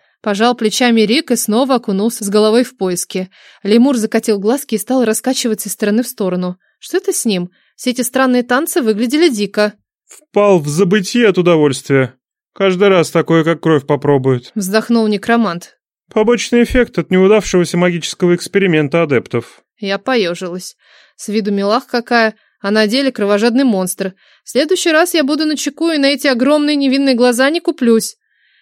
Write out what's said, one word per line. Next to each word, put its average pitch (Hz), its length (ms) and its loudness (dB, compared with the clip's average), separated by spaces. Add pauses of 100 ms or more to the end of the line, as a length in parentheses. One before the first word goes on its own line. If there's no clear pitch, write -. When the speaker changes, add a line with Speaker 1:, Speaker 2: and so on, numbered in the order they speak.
(220)
Speaker 1:
Пожал 220 340 -2
плечами 233 460 0
Рик 240 300 0
и 240 40 2
снова 247 400 0
окунулся 220 480 -4
с 202 60 -6
головой 214 340 2
в - 140 -8
поиски. 185 520 -6 (340)
Лемур 233 320 4
закатил 220 440 -2
глазки 226 360 -2
и 208 40 -4
стал 254 260 -2
раскачиваться 220 640 -4
из - 40 -8
стороны 214 300 0
в 240 40 -6
сторону. 180 500 -4 (220)
Что - 180 -6
это 381 160 -2
с - 120 -6
ним? 180 260 -2 (240)
Все - 160 -4
эти 240 100 -4
странные 247 420 0
танцы 285 380 -2
выглядели 247 480 0
дико. 208 440 -2 (340)
Speaker 2:
Впал 202 520 2
в 147 80 -2
забытье 190 600 0
от 185 100 2
удовольствия. 147 800 2 (380)
Каждый 190 340 2
раз 180 240 2
такое, 165 320 2
как 160 180 -2
кровь 151 240 2
попробует. 135 680 0
Speaker 1:
Вздохнул 220 520 0
некромант. 208 680 -2 (340)
Speaker 2:
Побочный 233 520 2
эффект - 340 0
от 170 140 -4
неудавшегося 185 640 2
магического 175 580 0
эксперимента 170 680 0
адептов. 127 600 -4 (140)
Speaker 1:
Я 196 200 -6
поёжилась. 185 800 -4 (400)
С - 120 -16
виду 208 240 -2
милах 202 360 -2
какая, 233 480 0 (260)
а 202 100 -4
на 214 160 2
деле 262 240 0
кровожадный 208 520 0
монстр. 185 500 -2 (300)
В - 60 -20
следующий 320 420 0
раз 330 220 2
я 320 100 0
буду 302 220 -2
начеку 302 460 -4
и 311 60 -2
на 277 100 0
эти 285 200 -2
огромные 294 480 0
невинные 277 400 0
глаза 247 340 2
не 330 100 -2
куплюсь. 233 580 0 (440)